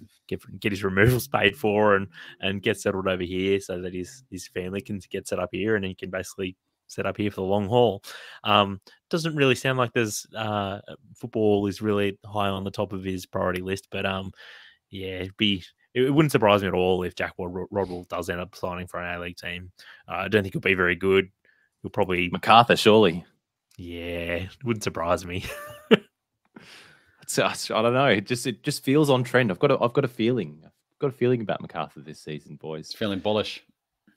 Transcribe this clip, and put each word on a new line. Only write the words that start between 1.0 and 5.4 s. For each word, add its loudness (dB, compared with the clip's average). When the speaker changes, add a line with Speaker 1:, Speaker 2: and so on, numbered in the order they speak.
Speaker 1:
paid 2
for 4
and, -2
and -2
get 0
settled -2
over 0
here 0
so -8
that -8
his, -10
his -14
family -8
can -8
get -8
set -4
up -4